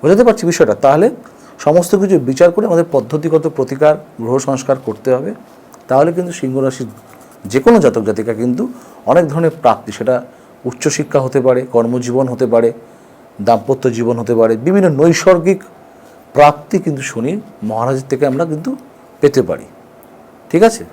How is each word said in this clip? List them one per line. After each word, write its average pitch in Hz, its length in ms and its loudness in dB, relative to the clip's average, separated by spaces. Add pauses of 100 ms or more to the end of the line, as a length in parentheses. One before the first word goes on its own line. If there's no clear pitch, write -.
বোঝাতে 196 220 4
পারছি 214 220 2
বিষয়টা? 156 300 2
তাহলে 156 340 2 (500)
সমস্ত 170 360 2
কিছু 190 240 2
বিচার 135 320 2
করে 208 140 -2
আমাদের 170 260 0
পদ্ধতিগত 156 640 -2
প্রতিকার, 143 400 0 (260)
গ্রহ 120 160 -2
সংস্কার 135 380 -2 (100)
করতে 113 280 -4
হবে। 156 200 -4 (540)
তাহলে 151 260 2
কিন্তু 175 180 -6
সিংহ 135 280 -6
রাশির 131 280 -4 (580)
যে 104 140 0
কোনো 233 200 4
জাতক 117 220 2
জাতিকা 107 320 -4
কিন্তু 123 360 -4 (360)
অনেক 156 220 2
ধরনের 156 240 -2 (100)
প্রাপ্তি, 110 300 0
সেটা 123 340 -4 (400)
উচ্চশিক্ষা 143 540 -2
হতে 131 220 -2
পারে, 127 200 2
কর্মজীবন 120 680 -2
হতে 123 180 -2
পারে, 117 280 2 (680)
দাম্পত্য 117 520 -2
জীবন 117 260 -2
হতে 117 160 -4
পারে, 113 220 2
বিভিন্ন 180 320 2
নৈসর্গিক 170 760 2 (720)
প্রাপ্তি 147 460 2
কিন্তু 147 220 -4
শনি 147 400 -6 (220)
মহারাজের 117 460 -2
থেকে 139 180 0
আমরা 139 180 -2
কিন্তু 165 300 -6 (460)
পেতে 139 200 2
পারি। 87 240 -6 (840)
ঠিক 175 120 2
আছে? 226 300 0